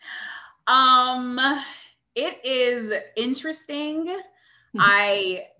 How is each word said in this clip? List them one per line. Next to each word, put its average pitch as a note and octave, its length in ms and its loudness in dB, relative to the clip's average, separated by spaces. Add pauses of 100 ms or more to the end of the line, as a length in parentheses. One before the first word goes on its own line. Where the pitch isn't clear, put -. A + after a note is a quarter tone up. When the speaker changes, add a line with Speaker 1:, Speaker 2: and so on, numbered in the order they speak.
(680)
Speaker 1:
Um, B3+ 720 4 (760)
it C#4+ 300 -4
is B3 480 0 (240)
interesting. D4+ 880 -6
Speaker 2:
Mm-hmm. - 720 -12
Speaker 1:
I G3+ 680 2 (140)